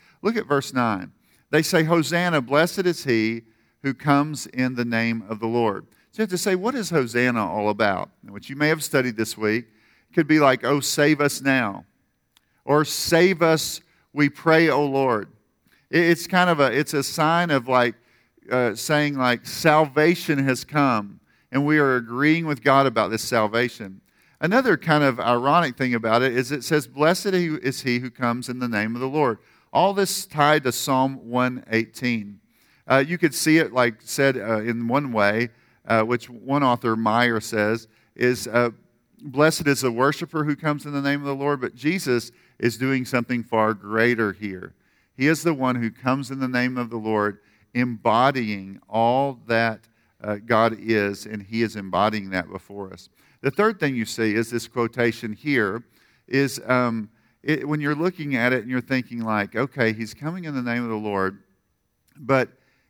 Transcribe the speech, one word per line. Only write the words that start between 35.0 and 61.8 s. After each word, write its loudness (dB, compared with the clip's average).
way, 2
uh, 2
which -2
one -2
author, 2
Meyer, 2
says, -2
is, 0
uh, 2
"Blessed 2
is 2
the 0
worshiper 0
who -2
comes -4
in -12
the -4
name -2
of -8
the -4
Lord," -2
but -6
Jesus -2
is -2
doing -2
something -2
far 2
greater 0
here. -12
He 0
is 0
the 0
one -2
who -4
comes -4
in -8
the -4
name -2
of -6
the -8
Lord, -2
embodying 0
all 0
that, 0
uh, -6
God 2
is, -2
and -12
he -4
is -2
embodying -2
that -6
before -14
us. -20
The 0
third 0
thing -2
you -2
see 0
is -2
this -6
quotation -2
here -2
is, -2
um, 0
it, -2
when -2
you're 0
looking -4
at 2
it 0
and -12
you're -4
thinking, -4
like, -2
"Okay, 0
he's -8
coming -10
in -8
the -4
name -4
of -6
the -4
Lord," -2